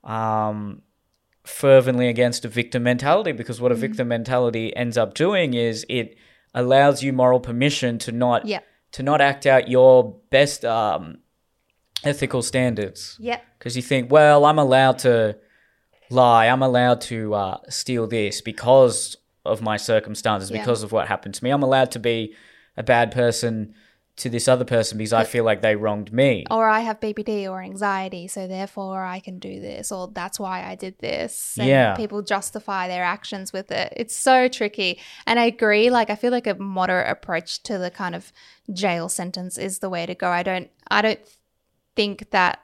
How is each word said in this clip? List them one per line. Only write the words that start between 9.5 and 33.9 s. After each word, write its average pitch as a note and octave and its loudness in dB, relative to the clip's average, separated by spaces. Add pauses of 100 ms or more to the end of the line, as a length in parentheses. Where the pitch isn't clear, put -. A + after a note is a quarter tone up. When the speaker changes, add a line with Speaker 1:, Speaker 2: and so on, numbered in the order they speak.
Speaker 1:
your B2+ 8 (160)
best, C#3 2
um, G2+ -2 (840)
ethical C#3 -2
standards. A2+ -4
Speaker 2:
Yeah. A#3 -8 (180)
Speaker 1:
'Cause A#2+ -10
you B2 -6
think, B2+ -2
"Well, D3 8
I'm D#3 6
allowed C3 4
to A2+ 2 (760)
lie, A#2+ 6
I'm C3 4
allowed B2 4
to, A2 -6
uh, G2 -4 (100)
steal A#2+ -4
this G#2 -4
because A#2+ 2 (280)
of G#2+ -2
my G#2+ -2
circumstances, G#2 -2
Speaker 2:
Yeah. A2+ -6
Speaker 1:
because A2 -2
of G#2 -10
what G#2 0
happened G2 -6
to - -12
me. B2 -2
I'm C#3+ 0
allowed C3 2
to B2+ -10
be A2+ -4 (420)
a C3+ -10
bad A#2 2
person A#2 -2 (420)
to - -8
this A#2 -2
other B2+ 2
person A2+ 0
because G#2+ -4
I A2+ 4
Speaker 2:
But A2 -2
Speaker 1:
feel A#2+ -2
like G#2+ 2
they G#2+ 4
wronged G#2 -4
me." B2+ 2
Speaker 2:
Or A3+ 2
I A3 2
have A3 -6
B G#3+ -6
P G#3 -8
D G#3 -6
or F#3 -10
anxiety, F#3+ -6
so F#3+ -10
therefore F#3+ -10
I F#3 -10
can F#3 -16
do F#3+ -14
this, G3+ -12
or F#3 -10
that's F#3+ -12
why F#3 -8
I F#3 -12
did F#3+ -14
this. - -8
And C3 0
Speaker 1:
Yeah. B2+ 4
Speaker 2:
people G#3 -6
justify G3 -6
their F3+ -6
actions F#3+ -8
with G3 -10
it. - -6